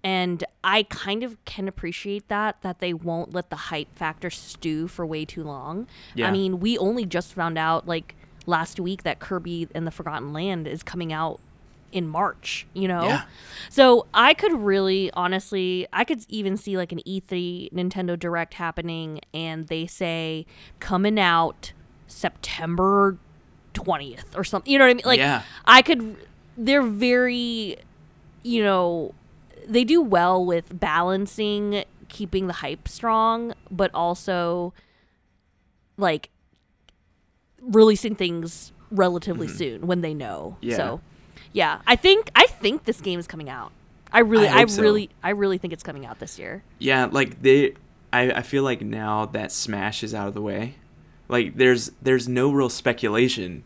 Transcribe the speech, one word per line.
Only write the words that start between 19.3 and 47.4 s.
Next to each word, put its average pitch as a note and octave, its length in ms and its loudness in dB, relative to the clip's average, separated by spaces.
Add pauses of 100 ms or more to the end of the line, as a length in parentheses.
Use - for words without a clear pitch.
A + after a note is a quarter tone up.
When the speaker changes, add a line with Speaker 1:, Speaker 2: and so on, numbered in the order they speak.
Speaker 1:
and D#3+ 360 -8
they D#3+ 180 -6
say, E3 580 -6 (360)
"Coming G3+ 380 0
out E3+ 540 2 (340)
September F#3 1120 0 (580)
twentieth D3+ 640 -6
or G3 80 -4
something," G#3+ 280 -2
you C#4 60 6
know C4 80 10
what B3+ 40 8
I B3 40 6
mean? B3 100 -2
Like, B3 140 4
Speaker 2:
Yeah. C3+ 240 2 (240)
Speaker 1:
I B3+ 160 12
could, A#3 340 0 (400)
they're C4 260 4
very, A#3+ 920 0 (680)
you A#3 200 0
know, F3 520 0 (520)
they A#3+ 180 4
do D#4+ 160 4
well F#3 440 4
with F3 340 -2
balancing G3+ 1080 -2 (240)
keeping F#3+ 380 -6
the F3 80 -6
hype - 340 -10
strong, A3+ 640 0 (180)
but F#3 220 0
also, F3 800 -2 (1300)
like, E3 320 0 (1300)
releasing A3 540 6
things E3+ 580 -6 (180)
relatively F3+ 560 0
Speaker 2:
Mm-hmm. - 100 -10
Speaker 1:
soon C3 300 -8
when F3 140 0
they D#3 140 -6
know. F#2+ 460 -10
Speaker 2:
Yeah. A#2 160 -4
Speaker 1:
So, B2+ 240 -4 (540)
yeah, D#3+ 320 0
I A#3+ 100 8
think, G4 380 4
I F#4+ 120 10
think B3 380 -2
this A3 160 -4
game F3+ 180 -4
is E3+ 80 -10
coming D#3 220 -14
out. C3 240 -14 (380)
I A3+ 100 6
really, G#3+ 280 6
Speaker 2:
I G3 80 4
Speaker 1:
I - 40 10
Speaker 2:
hope A#3 100 4
so. G3+ 120 0
Speaker 1:
really, G#3 280 4 (120)
I F3 80 -2
really G3+ 280 0
think E3+ 140 -8
it's E3 100 -14
coming C#3 220 -12
out - 140 -16
this - 200 -14
year. B2+ 240 -12 (160)
Speaker 2:
Yeah, C3 320 2
like, C3+ 320 -2